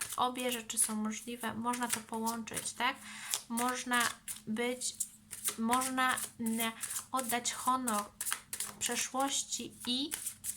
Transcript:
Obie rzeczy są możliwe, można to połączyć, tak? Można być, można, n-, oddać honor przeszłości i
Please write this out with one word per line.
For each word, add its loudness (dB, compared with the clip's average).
Obie 2
rzeczy -2
są 4
możliwe, -2
można 2
to 0
połączyć, -2
tak? 2
Można 4
być, -2
można, 4
n-, 0
oddać 2
honor 2
przeszłości 0
i 2